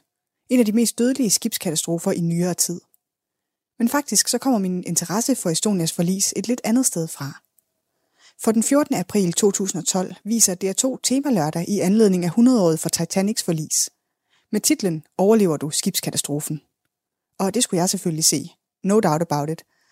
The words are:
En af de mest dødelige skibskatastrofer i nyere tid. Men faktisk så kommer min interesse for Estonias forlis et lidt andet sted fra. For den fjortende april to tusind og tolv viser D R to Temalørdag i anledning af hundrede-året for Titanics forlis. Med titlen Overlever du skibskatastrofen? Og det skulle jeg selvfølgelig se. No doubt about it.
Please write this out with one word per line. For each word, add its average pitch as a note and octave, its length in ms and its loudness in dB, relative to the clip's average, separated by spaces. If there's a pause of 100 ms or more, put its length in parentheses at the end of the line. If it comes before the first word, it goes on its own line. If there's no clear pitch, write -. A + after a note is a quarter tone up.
(480)
En B3+ 120 4
af A3 60 6
de G#3 60 0
mest A3+ 260 2
dødelige B3 320 0
skibskatastrofer E3+ 840 -2
i - 80 -2
nyere E3+ 340 0
tid. F3 260 -4 (1000)
Men A#3 100 0
faktisk C#4+ 400 -2
så A#3+ 100 0
kommer B3+ 200 2
min F#3 280 -2
interesse F3 480 0
for F#3+ 160 -4
Estonias E3+ 420 0
forlis F#3 440 -2
et G3 120 -6
lidt B3 160 -2
andet B3 220 2
sted D#3+ 220 -4
fra. C#3+ 340 -12 (1000)
For A3+ 100 2
den A3 100 2
fjortende C#4+ 360 2
april F#3 340 0
to G3+ 180 2
tusind F#3+ 300 -4
og E3 60 -6
tolv F#3 280 -2 (100)
viser G3+ 300 4
D F#3 100 -8
R F#3+ 80 0
to C4 300 -2
Temalørdag G3+ 680 0
i G3 120 0
anledning F#3+ 440 4
af F3 60 -2
hundrede-året G#3 500 4
for - 80 -4
Titanics F#3+ 540 -2
forlis. - 480 -2 (640)
Med G#3+ 80 0
titlen F#3 420 -2 (160)
Overlever G3 380 4
du C#3+ 140 -4
skibskatastrofen? - 880 -4 (800)
Og G3 160 -2
det B3 80 2
skulle F3+ 180 0
jeg F3+ 100 0
selvfølgelig E3 340 -4
se. - 260 0 (340)
No G3+ 160 2
doubt E3 220 2
about D3 280 -4
it. E3 120 -8 (300)